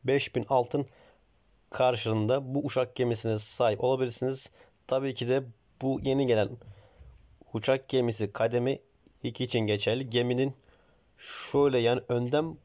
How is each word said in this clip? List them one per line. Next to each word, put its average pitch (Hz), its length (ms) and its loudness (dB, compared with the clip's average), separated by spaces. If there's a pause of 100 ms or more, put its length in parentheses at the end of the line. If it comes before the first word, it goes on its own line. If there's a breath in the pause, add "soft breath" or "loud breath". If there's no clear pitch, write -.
Beş 139 320 0
bin 117 120 -2
altın 135 380 0 (840 soft breath)
karşılığında 123 840 0
bu 139 40 0
uçak 131 380 -2
gemisine 113 420 0
sahip 110 460 0
olabilirsiniz. 131 640 -2 (360 soft breath)
Tabii 135 280 0
ki 120 140 -4
de 135 140 2 (400)
bu 131 200 0
yeni 135 240 2
gelen 110 240 4 (1000 soft breath)
uçak 131 360 0
gemisi 113 440 0
kademe 120 460 0 (440)
iki 123 220 -4
için 120 160 0
geçerli. 110 500 0
Geminin 123 460 0 (600 soft breath)
şöyle, 139 600 0
yani 120 300 2
önden 139 560 0